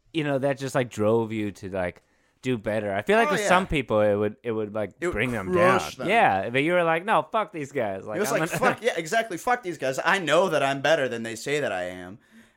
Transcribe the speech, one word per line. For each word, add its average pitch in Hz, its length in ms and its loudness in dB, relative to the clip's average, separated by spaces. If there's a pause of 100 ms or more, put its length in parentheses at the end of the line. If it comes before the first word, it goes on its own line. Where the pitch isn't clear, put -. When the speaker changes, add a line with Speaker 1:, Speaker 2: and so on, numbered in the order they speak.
(140)
Speaker 1:
you 160 100 0
know, 143 140 0
that 135 200 0
just, 135 180 -6
like, 127 140 0
drove 110 440 2
you 107 180 -2
to, 95 180 -14
like, 90 340 -4 (380)
do 127 160 0
better. 104 360 -2
I 98 80 0
feel 202 160 2
like 226 120 4
Speaker 2:
Oh, - 20 -2
Speaker 1:
with 196 100 0
Speaker 2:
yeah. 202 80 -2
Speaker 1:
some 185 180 4
people, 127 320 0
it 104 160 4
would, 107 280 0
it 120 100 -4
would, 107 200 -4
like, 107 180 -4 (100)
Speaker 2:
It 170 60 -4
would 175 60 -2
Speaker 1:
bring 123 180 0
them 98 220 -4
down. 175 260 4
Speaker 2:
crush 76 180 -6
them. 123 100 -6
Speaker 1:
Yeah, 127 440 4
but 131 120 2
you 160 80 0
were 180 120 4
like, 165 200 0
"No, 190 260 0
fuck 208 220 -2
these 143 220 -8
guys." 101 320 -2
Like, 107 100 -8
Speaker 2:
It - 60 -4
was 208 100 0
Speaker 1:
I'm 185 80 0
Speaker 2:
like, 160 120 -2
Speaker 1:
gonna 165 80 -4 (160)
Speaker 2:
"Fuck, - 80 -12
yeah, 233 120 0
exactly, 180 420 -4
fuck 240 240 -2
these 170 180 -8
guys. 135 260 -2
I 190 140 4
know 170 280 4
that 156 160 2
I'm 139 180 0
better 143 280 2
than 117 140 -6
they 113 120 -6
say 139 240 -4
that 120 140 -2
I 90 120 -4
am, 92 320 -12 (400)